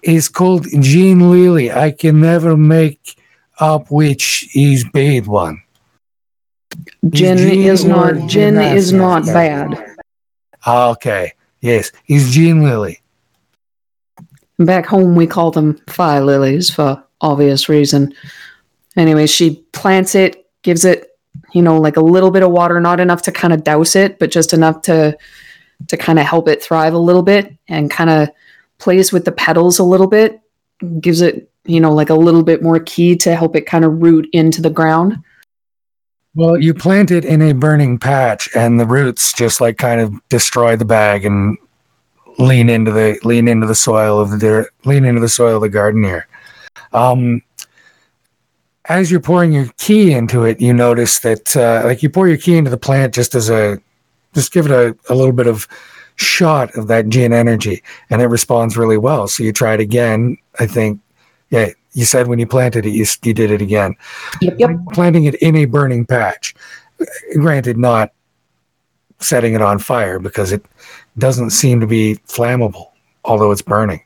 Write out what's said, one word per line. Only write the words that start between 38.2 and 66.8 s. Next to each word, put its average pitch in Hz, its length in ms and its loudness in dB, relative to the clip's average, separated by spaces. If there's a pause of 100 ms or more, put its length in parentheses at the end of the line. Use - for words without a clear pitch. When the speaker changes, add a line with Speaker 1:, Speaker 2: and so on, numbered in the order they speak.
Speaker 1:
and 117 240 2
the 117 60 2
roots 127 480 -2
just, - 260 -2
like, 117 180 0
kind 117 220 -2
of 107 140 -4 (160)
destroy 117 460 0
the 110 100 -2
bag 104 400 0
and 101 320 -2 (800)
lean 127 320 4
into 113 220 0
the, 107 320 0
lean 117 240 0
into 113 180 0
the 110 80 -2
soil 107 460 0
of 104 200 -2
the, 110 280 0 (180)
lean 135 200 2
into 120 140 0
the 117 100 -2
soil 117 260 0
of 107 80 -2
the 104 60 -2
garden 104 340 0
here. 90 240 -6 (680)
Um, 123 480 0 (1400)
as 175 240 -2
you're 175 100 0
pouring 170 320 0
your 139 160 -2 (120)
ki 208 340 2
into 117 300 0
it, 113 180 -2
you 123 120 2
notice 120 460 2
that, - 380 -4
uh, 117 260 2
like, 120 200 -2
you 147 80 0
pour 190 160 2
your 160 100 2
ki 170 180 0
into 151 140 0
the 120 80 -4
plant 135 380 -2
just 120 180 -4
as 113 160 -2
a, 104 300 -2 (560)
just - 180 -4
give 160 140 0
it 143 40 0
a, 120 240 0 (140)
a 123 60 0
little 131 180 2
bit 123 140 0
of 107 200 -4 (500)
shot 156 600 -2
of 107 100 -8
that 113 220 0
gin 120 240 0
energy, 110 480 -2 (300)
and 113 100 0
it 123 60 2
responds 117 500 -2
really 113 200 0
well. 117 300 -2
So - 160 -6
you 110 80 -2
try 110 220 -2
it 107 60 -2
again. 117 580 -2 (220)
I 117 80 -2
think, 107 320 -4 (500)
yeah, 113 200 0 (240)
you 120 120 -4
said 123 220 0
when 120 100 -2
you 117 80 -2
planted 120 400 -2
it, 107 60 -4
you 107 100 -2
s-, - 220 -4
you 113 100 -2
did 110 160 0
it 104 120 -2
again. 98 340 -2 (460)
Speaker 2:
Yep, 175 180 -2
yep. 233 120 2 (220)
Speaker 1:
Planting 170 320 2
it 139 100 -2
in 160 200 0
a 151 100 2
burning 127 400 -2
patch. 113 480 -4 (800)